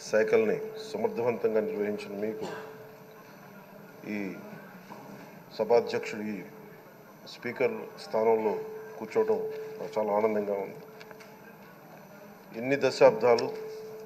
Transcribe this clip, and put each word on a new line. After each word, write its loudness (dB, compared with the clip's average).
శాఖల్ని 4
సమర్థవంతంగా 0
నిర్వహించిన -2
మీకు, -4
ఈ -6
సభాధ్యక్షుడు, 0
ఈ -4
స్పీకర్ -2
స్థానంలో 4
కూర్చోవడం 2
నాకు -6
చాలా 0
ఆనందంగా 2
ఉంది. -4
ఇన్ని 2
దశాబ్దాలు 6